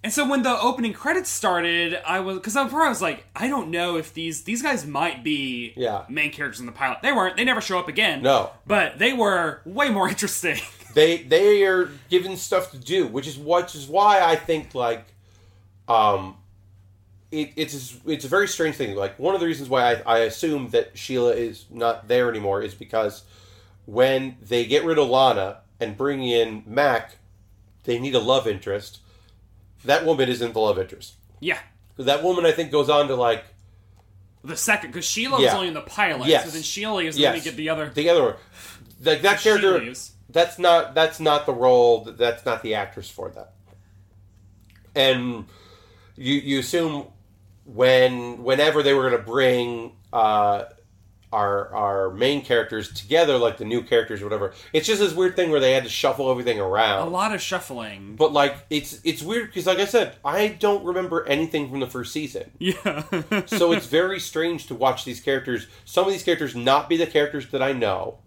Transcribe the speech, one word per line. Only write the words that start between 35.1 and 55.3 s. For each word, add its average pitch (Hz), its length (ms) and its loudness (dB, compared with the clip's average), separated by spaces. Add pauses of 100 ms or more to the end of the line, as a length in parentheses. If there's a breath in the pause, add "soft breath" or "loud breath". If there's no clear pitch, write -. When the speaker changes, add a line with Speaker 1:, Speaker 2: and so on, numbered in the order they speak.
Speaker 2:
Yeah. - 80 6
Speaker 1:
was - 60 4
only 185 160 -2
in 160 40 -8
the 151 80 -8
pilot, 151 460 -2
Speaker 2:
Yes. 151 180 4
Speaker 1:
so 160 60 -10
then 160 120 -10
Sheila 214 320 -6
leaves, 160 200 -2
and 143 60 0
Speaker 2:
Yes. 147 120 4
Speaker 1:
then 165 60 -4
we 139 40 -10
get 151 140 -8
the 156 120 -6
other 156 240 -4
Speaker 2:
The 151 160 0
other 170 140 6
one. 117 100 2 (680 loud breath)
Like, 151 180 2
that 202 180 4
Speaker 1:
She - 100 -8
Speaker 2:
character, 196 300 4
Speaker 1:
leaves. 120 320 -10 (180)
Speaker 2:
that's 170 300 0
not, 170 360 4
that's 160 260 2
not 147 240 2
the 139 80 0
role, 120 480 6 (160)
that's 117 280 0
not 113 160 -2
the 107 140 -4
actress 101 340 -8
for - 200 -12
that. - 240 -20 (1400 soft breath)
And 123 500 2 (720 soft breath)
you, 131 200 -2
you 139 240 -2
assume 151 460 -2 (600)
when, 127 800 2
whenever 147 400 4
they 139 100 6
were 131 160 4
gonna 120 140 2
bring, 120 720 0 (180)
uh, 107 540 2 (640)
our, 101 440 -2
our 98 340 -2
main 131 340 -2
characters 110 480 -2
together, 143 460 0
like, 117 220 0
the 110 60 -8
new 113 180 -2
characters 110 360 0
or 101 60 -10
whatever, 101 260 -4 (220 loud breath)
it's 156 140 0
just 214 120 0
this 190 140 2
weird 180 220 0